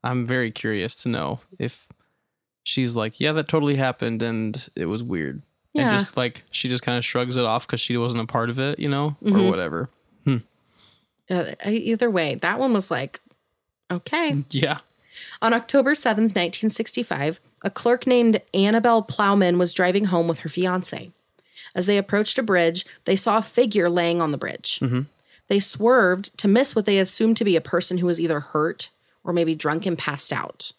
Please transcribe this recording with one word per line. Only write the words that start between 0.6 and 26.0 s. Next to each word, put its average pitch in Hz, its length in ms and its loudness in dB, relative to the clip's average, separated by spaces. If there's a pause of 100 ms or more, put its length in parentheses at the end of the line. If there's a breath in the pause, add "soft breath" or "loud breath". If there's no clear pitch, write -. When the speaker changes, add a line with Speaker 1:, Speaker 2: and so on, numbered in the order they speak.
Speaker 1:
to 127 60 -2
know 107 320 -4 (180)
if - 300 -10 (720)
she's 120 320 -2
like, 110 240 -4
"Yeah, 151 140 0
that 151 160 -2
totally 147 260 2
happened 120 480 -2
and 110 540 -4
it 85 80 -4
was 107 180 -4
weird." 80 380 -6 (320)
Speaker 2:
Yeah. 294 100 0
Speaker 1:
And 233 140 2
just, 196 200 -2
like, 123 340 -4
she - 160 -2
just 123 160 -2
kinda 123 180 0
shrugs 123 360 -2
it 123 80 2
off 113 200 0
'cause 117 140 -4
she - 160 -2
wasn't 120 280 -2
a - 40 -4
part 117 220 -2
of 123 100 -6
it, 139 180 -2
you 147 120 -4
know, 143 340 -2
Speaker 2:
Mm-hmm. 202 160 4
Speaker 1:
or 190 100 4
whatever. 87 400 -4 (360)
Hmm. 135 120 0 (920 soft breath)
Speaker 2:
Uh, 175 220 -2 (120)
I, 202 80 -4
either 226 400 0
way, 160 240 0
that 202 240 -2
one 254 140 2
was 196 180 0
like, 135 300 -6 (680)
okay. 277 600 -2
Speaker 1:
Yeah. 147 300 -2 (600 loud breath)
Speaker 2:
On 226 120 2
October 269 420 2
seventh, 220 400 2
nineteen 185 340 0
sixty-five, 170 680 -2 (240)
a 196 60 -2
clerk 240 360 0
named 240 360 4 (120)
Annabelle 220 480 4
Plowman 202 560 2
was 175 160 2
driving 185 320 2
home 170 220 2
with 165 120 -4
her 160 100 -10
fiance. 180 600 -4 (640 loud breath)
As 180 120 0
they 202 120 4
approached 202 400 0
a 254 60 -2
bridge, 180 420 2 (200 loud breath)
they 190 100 2
saw 208 220 2
a 226 40 2
figure 208 480 2
laying 170 320 2
on 156 100 0
the 143 60 -4
bridge. - 440 -4
Speaker 1:
Mm-hmm. 127 200 0 (460 soft breath)
Speaker 2:
They 202 120 2
swerved 202 800 2